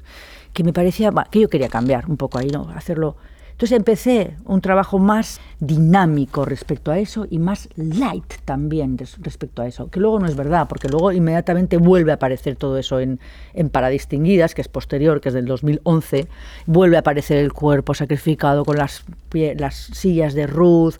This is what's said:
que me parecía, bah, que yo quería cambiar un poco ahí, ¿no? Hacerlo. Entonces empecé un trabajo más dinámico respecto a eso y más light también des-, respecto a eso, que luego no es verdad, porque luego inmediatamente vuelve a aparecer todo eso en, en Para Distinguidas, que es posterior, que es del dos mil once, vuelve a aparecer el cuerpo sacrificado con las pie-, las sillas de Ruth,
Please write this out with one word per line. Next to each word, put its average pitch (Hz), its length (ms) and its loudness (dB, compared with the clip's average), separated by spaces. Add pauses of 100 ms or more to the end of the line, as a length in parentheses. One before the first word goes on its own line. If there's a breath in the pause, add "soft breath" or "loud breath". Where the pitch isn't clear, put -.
(520 loud breath)
que 170 120 -2
me 170 80 2
parecía, 185 400 2
bah, 151 180 0
que 208 80 2
yo 214 100 6
quería 131 200 0
cambiar 120 420 0
un 143 60 0
poco 131 220 -6
ahí, 131 100 -2
¿no? 143 260 -6
Hacerlo. 156 420 -4 (360 soft breath)
Entonces 240 240 0
empecé 214 600 2 (100)
un 190 140 0
trabajo 190 380 0
más 214 420 0 (200 loud breath)
dinámico 156 840 2
respecto 139 460 -6
a 170 80 0
eso 208 320 -6
y 170 80 -4
más 185 380 -4
light 170 480 -4 (200)
también 143 520 -4
des-, 123 240 -14
respecto - 420 -10
a 120 60 -6
eso, 127 220 -12
que 185 100 -4
luego 220 180 2
no 185 80 0
es 151 80 -2
verdad, 147 320 0
porque 139 220 -8
luego 165 240 2
inmediatamente 175 640 0
vuelve 170 340 6
a 143 40 2
aparecer 131 420 -4
todo 135 220 -4
eso 131 200 -2
en, 131 220 -2 (340 loud breath)
en 160 140 0
Para 127 220 0
Distinguidas, 160 640 2
que 156 80 -6
es - 60 -8
posterior, 147 520 0
que - 80 -4
es 123 60 -2
del 127 100 -2
dos 127 180 -4
mil 147 220 0
once, 160 420 0 (400 loud breath)
vuelve 170 300 6
a 156 40 6
aparecer 147 360 0
el 143 160 2
cuerpo 143 420 2
sacrificado 143 680 0
con 147 120 0
las - 280 -4 (240)
pie-, 156 260 -2
las 143 220 -6
sillas 160 580 -2
de 147 140 -2
Ruth, 165 520 4